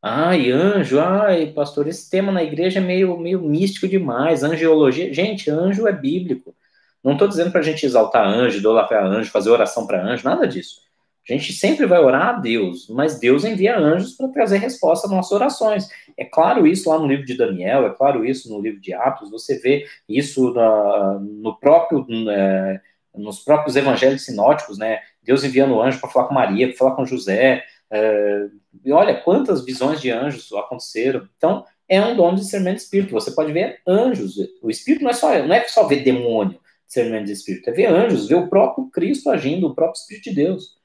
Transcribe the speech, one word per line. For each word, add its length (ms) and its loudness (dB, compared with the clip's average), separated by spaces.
Ai, 500 0
anjo, 480 2
ai, 480 2
pastor, 400 -4
esse 220 -10
tema 220 0
na 120 0
igreja 360 -2
é 40 0
meio, 340 0
meio 240 -4
místico 460 -2
demais, 560 0
angiologia. 720 2
Gente, 360 -4
anjo 380 0
é 60 2
bíblico. 640 -6
Não 140 2
tô 100 4
dizendo 240 0
pra 100 2
gente 240 -2
exaltar 420 4
anjo, 300 0
idolatrar 480 2
anjo, 260 -2
fazer 200 0
oração 360 2
pra 160 -2
anjo, 220 -6
nada 220 0
disso. 340 -10
A 40 -4
gente 200 -6
sempre 320 0
vai 180 6
orar 260 4
a 40 -2
Deus, 560 -4
mas 300 -2
Deus 260 2
envia 320 0
anjos 360 0
pra 160 -6
trazer 280 0
resposta 480 0
às 80 -2
nossas 180 -2
orações. 560 -2
É 80 -10
claro 400 2
isso 240 2
lá 80 2
no 100 -2
livro 180 -4
de 120 -10
Daniel, 480 0
é 80 -2
claro 320 0
isso 240 -6
no 100 -10
livro 220 -8
de 100 -12
Atos, 380 -4
você 300 -6
vê 260 0
isso 440 0
na, 680 2
no 400 -10
próprio, 460 2
é, 520 0
nos 240 -12
próprios 360 0
evangelhos 500 2
sinóticos, 540 0
né? 200 -4
Deus 220 0
enviando 360 2
anjo 200 0
pra 100 -12
falar 180 2
com 60 -4
Maria, 340 2
pra 100 -8
falar 180 2
com 100 -2
José, 580 0
é, 560 0
e 80 -2
olha 300 2
quantas 420 0
visões 380 -4
de 80 -4
anjos 440 -6
aconteceram. 720 -6
Então, 260 0
é 140 2
um 140 0
dom 180 4
de 80 -2
discernimento 360 -4
de 60 -14
espírito. 280 -2
Você 200 -4
pode 200 -2
ver 340 -4
anjos. 520 0
O 100 -4
espírito 320 -2
não 80 0
é 20 0
só, 160 0
não 80 2
é 140 2
só 200 4
ver 160 0
demônio, 560 0
discernimento 380 -2
de 80 -8
espírito. 360 -8
É 40 -4
ver 140 2
anjos, 400 2
ver 80 4
o 140 0
próprio 400 2
Cristo 400 -2
agindo, 380 0
o 80 -4
próprio 240 -2
Espírito 300 -18
de 60 -6
Deus. 500 -4